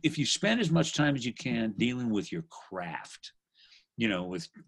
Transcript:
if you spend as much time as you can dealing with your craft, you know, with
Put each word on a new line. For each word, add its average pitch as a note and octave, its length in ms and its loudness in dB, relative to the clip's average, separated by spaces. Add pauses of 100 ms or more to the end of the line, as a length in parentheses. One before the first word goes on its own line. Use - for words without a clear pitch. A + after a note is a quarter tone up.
if D#3 160 0
you C#3+ 80 2
spend A3+ 340 2
as F3+ 120 2
much E3 220 4
time D3 220 4
as B2 80 -4
you A#2+ 100 -2
can A#2 440 0
dealing B2 320 2
with G2+ 220 0
your E2+ 180 -4
craft, - 840 -10 (640)
you A2+ 100 2
know, F#2 160 2
with F2+ 260 -6 (180)